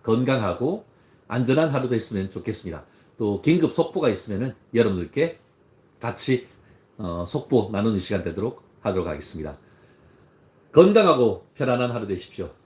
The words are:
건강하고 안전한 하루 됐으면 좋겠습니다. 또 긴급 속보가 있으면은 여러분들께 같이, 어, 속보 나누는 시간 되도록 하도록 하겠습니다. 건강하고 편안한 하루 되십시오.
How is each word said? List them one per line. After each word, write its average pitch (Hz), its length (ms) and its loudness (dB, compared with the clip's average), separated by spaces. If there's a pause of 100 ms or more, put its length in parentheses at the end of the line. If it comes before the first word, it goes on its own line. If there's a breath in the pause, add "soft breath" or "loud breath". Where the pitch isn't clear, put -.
건강하고 127 800 0 (420 soft breath)
안전한 131 420 2
하루 135 200 -2
됐으면 104 400 -2
좋겠습니다. 87 560 -10 (320 soft breath)
또 104 240 -2
긴급 160 320 2
속보가 160 360 0
있으면은 107 440 -4 (200)
여러분들께 110 680 0 (600)
같이, 120 480 -2 (500 soft breath)
어, 87 300 -6
속보 127 440 0
나누는 104 280 0
시간 92 240 -2
되도록 98 400 -6 (180)
하도록 92 260 -2
하겠습니다. 76 500 -10 (1120 soft breath)
건강하고 170 840 6
편안한 123 360 0
하루 120 160 -6
되십시오. 92 420 -8 (160)